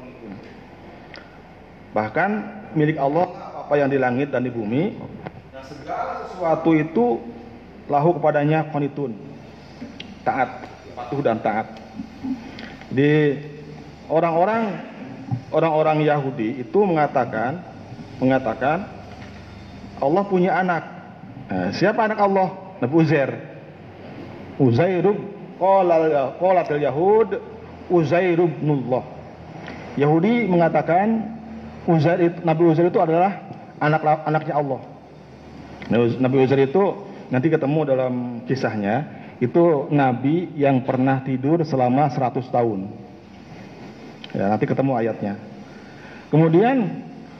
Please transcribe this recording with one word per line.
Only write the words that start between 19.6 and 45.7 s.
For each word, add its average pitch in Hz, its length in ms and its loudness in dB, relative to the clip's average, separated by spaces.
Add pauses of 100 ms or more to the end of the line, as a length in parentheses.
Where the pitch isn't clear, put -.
Allah 165 300 2
punya 180 320 2
anak. 180 240 0 (640)
Nah, 92 240 -2
siapa 214 340 2
anak 214 140 -2
Allah? 190 280 4 (360)
Nabi 127 160 -2
Uzair. 147 320 4 (1300)
Uzairub, 170 580 4 (400)
qala, 185 380 6 (420)
qalatil 165 460 2
Yahud, 190 460 4 (580)
Uzair 175 480 4
ibnullah. 143 680 0 (920)
Yahudi 170 500 4
mengatakan 175 920 2 (480)
Uzair 165 320 4
itu, 170 240 2
Nabi 160 240 2
Uzair 170 240 6
itu 214 80 2
adalah 175 480 2 (320)
anak, 151 480 2
anaknya 151 320 0
Allah. 135 220 -4 (1040)
Nabi 117 160 4
Uz-, 117 160 0
Nabi 127 240 2
Uzair 135 240 4
itu 190 160 2 (440)
nanti 127 240 0
ketemu 156 320 2
dalam 127 300 2 (340)
kisahnya, 110 480 0 (420)
itu 156 560 2
nabi 139 640 2
yang 139 240 4
pernah 131 400 0
tidur 135 460 0
selama 131 420 2
seratus 123 400 -2
tahun. 107 400 0 (1400)
Ya, 98 180 0
nanti 107 160 2
ketemu 135 300 0
ayatnya. 107 420 -2 (880)